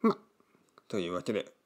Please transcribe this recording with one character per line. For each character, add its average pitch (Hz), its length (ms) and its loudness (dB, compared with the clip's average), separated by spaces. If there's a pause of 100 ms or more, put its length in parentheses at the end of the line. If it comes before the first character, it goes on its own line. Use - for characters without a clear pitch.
ま 220 100 6
あ、 - 60 -2 (720)
と 107 120 -2
い 87 100 -2
う 90 40 -4
わ 90 80 -2
け 117 120 -2
で - 180 -4 (140)